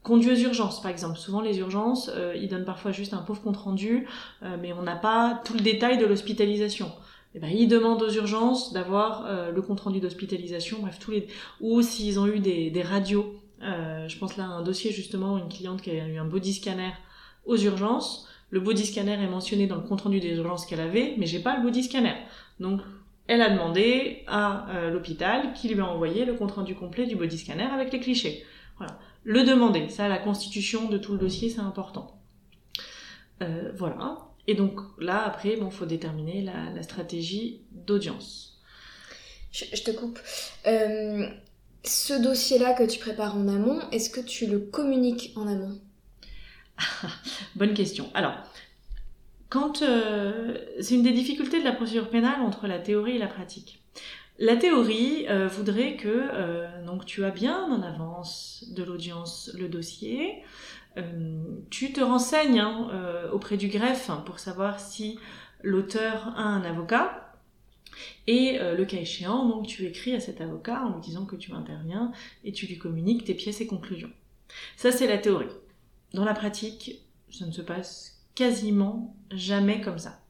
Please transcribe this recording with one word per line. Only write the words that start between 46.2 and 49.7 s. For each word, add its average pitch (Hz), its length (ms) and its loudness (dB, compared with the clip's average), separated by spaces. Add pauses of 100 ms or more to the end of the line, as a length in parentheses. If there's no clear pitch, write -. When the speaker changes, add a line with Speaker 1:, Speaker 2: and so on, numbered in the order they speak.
Speaker 1:
<laughs> - 800 -8
Bonne 208 180 4
question. - 400 0
Alors, - 220 0 (1120)
quand, 294 360 0